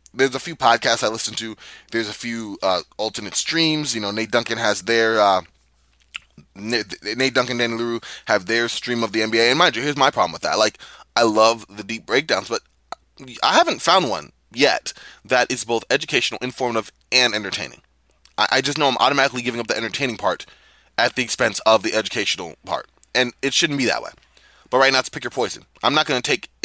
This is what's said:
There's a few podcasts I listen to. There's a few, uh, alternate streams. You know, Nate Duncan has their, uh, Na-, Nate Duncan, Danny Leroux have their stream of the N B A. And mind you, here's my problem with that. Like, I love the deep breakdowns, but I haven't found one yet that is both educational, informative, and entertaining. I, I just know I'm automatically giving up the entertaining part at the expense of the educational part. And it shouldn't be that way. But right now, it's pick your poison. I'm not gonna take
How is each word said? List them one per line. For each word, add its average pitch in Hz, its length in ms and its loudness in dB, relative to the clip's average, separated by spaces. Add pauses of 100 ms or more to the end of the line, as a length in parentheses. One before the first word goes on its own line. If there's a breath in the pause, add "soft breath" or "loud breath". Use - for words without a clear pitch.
(120)
There's 127 220 2
a 135 60 -4
few 165 160 -10
podcasts 117 480 4
I 107 40 2
listen 113 260 -4
to. 110 220 -8 (360 loud breath)
There's 113 160 -2
a 107 60 -10
few, 113 480 -8
uh, 92 200 0 (140)
alternate 107 400 -6
streams. 156 580 0
You 110 60 -4
know, 101 100 -4
Nate 110 200 -4
Duncan 117 280 0
has 104 240 0
their, 113 380 2
uh, 98 220 4 (1120)
Na-, 107 260 -4 (340)
Nate 131 180 0
Duncan, 123 240 0
Danny 117 160 0
Leroux 117 260 -4 (260 loud breath)
have 101 200 2
their 117 220 2
stream 120 360 -2
of 98 80 -4
the 110 100 0
N 113 80 -2
B 113 80 2
A. 117 120 6
And 139 80 2
mind 170 180 2
you, 117 60 -4
here's 147 140 -2
my 139 140 4
problem 90 220 0
with - 100 -12
that. 80 160 0
Like, 107 200 2 (380 loud breath)
I 117 60 6
love 110 460 4
the 104 160 -14
deep 107 220 -10
breakdowns, 117 420 -2
but 113 140 -4 (840)
I 156 100 2
haven't 330 280 2
found 170 280 4
one 80 220 -6 (200)
yet 120 400 0 (320 loud breath)
that 127 280 2
is 127 100 -2
both 113 260 -2
educational, 143 540 -2
informative, 120 480 -4 (220)
and 123 200 4
entertaining. 98 500 -8 (540)
I, 107 140 2
I 131 100 2
just 139 180 -4
know 147 100 2
I'm 123 80 0
automatically 135 460 2
giving 120 180 -4
up 110 80 -8
the - 80 0
entertaining 113 400 -6
part 95 280 -4 (540 soft breath)
at 120 160 0
the 127 80 -2
expense 113 380 -2
of 110 240 4
the 110 100 -2
educational 98 600 -4 (100)
part. - 220 -6 (260)
And 123 180 2 (100)
it 135 120 -2
shouldn't 147 240 0
be 127 60 0
that 113 180 0
way. - 80 -12 (600 soft breath)
But 127 80 2
right 135 140 6
now, 131 60 4
it's 131 100 -2
pick - 140 -10
your 120 80 -6
poison. - 340 -4 (200)
I'm 127 100 2
not 156 120 2
gonna 127 140 -2
take - 280 -4 (160)